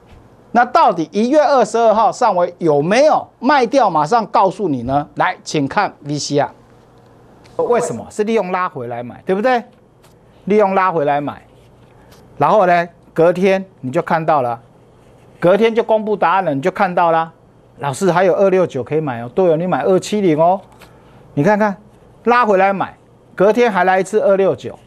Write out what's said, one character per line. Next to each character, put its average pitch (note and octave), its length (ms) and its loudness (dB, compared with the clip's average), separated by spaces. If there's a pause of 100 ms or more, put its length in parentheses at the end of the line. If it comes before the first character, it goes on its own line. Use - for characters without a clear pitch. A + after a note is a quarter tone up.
(520)
那 A#3+ 120 4
到 A#3+ 300 2
底 E3 180 -6
一 A3 180 -2
月 D4+ 120 2
二 C4+ 240 2
十 - 120 -6
二 A#3 140 4
号 G3+ 200 2
上 G#3+ 240 0
维 F3 240 -2
有 D3 240 0
没 A3 220 2
有 G#3+ 220 0 (120)
卖 C4 260 2
掉， A#3+ 240 2
马 D#3 160 0
上 A3 220 0
告 G#3+ 200 2
诉 F#3+ 200 -4
你 C3 160 -4
呢？ C#3 320 -2
来， F3+ 280 -2
请 C#3+ 240 -2
看 F#3+ 240 -2 (100)
V D3 180 -8
C C#3+ 180 -4
R。 C3+ 140 0 (1040)
为 A3 260 0
什 D3+ 140 -8
么？ A2 160 -12
是 G#3+ 120 -4
利 A3 120 -2
用 F#3 160 -2
拉 F#3 180 -4
回 B2+ 180 -12
来 A#2+ 140 -10
买， A#2 240 -16
对 F#3 80 -2
不 G3 80 -2
对？ B3 220 0 (840)
利 G3+ 120 2
用 G3 180 2
拉 F#3+ 160 2
回 D#3+ 140 -2
来 C#3+ 140 0
买， C3+ 220 -10 (960)
然 D3 100 2
后 F#3+ 200 4
呢， F3 200 2 (240)
隔 E3+ 220 2
天 F#3+ 320 0 (140)
你 B2+ 120 -10
就 D#3+ 120 -2
看 E3 200 -2
到 D#3 200 0
了， A#2+ 180 -6 (800)
隔 F#3 180 2
天 A3+ 160 2
就 A3 80 -2
公 A3 240 0
布 G#3 100 -4
答 F3 160 0
案 F#3 140 0
了， D#3 80 -2
你 C3+ 80 -6
就 F3+ 80 -2
看 F3+ 240 -2
到 F3 180 2
了。 E3 220 -2 (460)
老 C#3 120 -6
师 F3+ 200 -2
还 F3+ 140 2
有 E3 100 2
二 G3 140 2
六 F#3 180 0
九 C3 160 -6
可 D3 120 -6
以 D#3+ 60 -2
买 C3 220 -6
哦， B2 100 -14
对 F#3 180 2
哦， D#3 60 2
你 F3 80 -4
买 D#3 180 -2
二 F#3 140 2
七 G#3 220 -4
零 E3 180 2
哦， F3 220 2 (760)
你 C#3+ 120 0
看 G#3 120 2
看 G3+ 200 -2 (480)
拉 A#3+ 200 2
回 G#3 120 2
来 G3 160 2
买， D#3+ 200 -8 (420)
隔 G3+ 180 2
天 A#3+ 180 0
还 F#3 140 0
来 F#3 160 2
一 - 20 0
次 G#3+ 160 -2
二 G3 160 2
六 F#3 180 0
九， A#2 340 -14